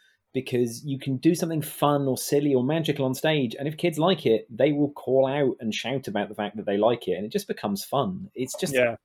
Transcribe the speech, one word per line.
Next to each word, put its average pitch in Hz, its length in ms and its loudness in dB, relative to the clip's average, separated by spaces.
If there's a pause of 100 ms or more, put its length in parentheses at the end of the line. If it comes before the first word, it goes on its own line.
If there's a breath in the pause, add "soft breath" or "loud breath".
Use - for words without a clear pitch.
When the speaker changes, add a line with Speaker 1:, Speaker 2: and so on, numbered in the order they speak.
(340)
Speaker 1:
because 123 520 -2
you 139 140 -4
can 135 180 -4
do 165 180 4
something 160 260 -2
fun 147 460 2
or 127 100 0
silly 143 360 2
or 123 100 4
magical 151 420 0
on 131 80 0
stage, 139 440 0
and 139 100 -6
if 156 100 -6
kids 170 220 -2
like 175 260 2
it, 113 240 4
they 127 220 4
will 143 200 2
call 135 360 2
out 139 320 2
and 110 140 -4
shout 131 340 -4
about 101 220 -2
the 104 60 -12
fact 104 200 -4
that 107 100 -8
they 101 120 0
like 117 300 2
it, 113 60 0
and 104 120 -4
it 110 60 -8
just - 160 -4
becomes - 360 -4
fun. 95 520 -4
It's 127 240 -6
just 151 140 -4
Speaker 2:
Yeah. 123 320 2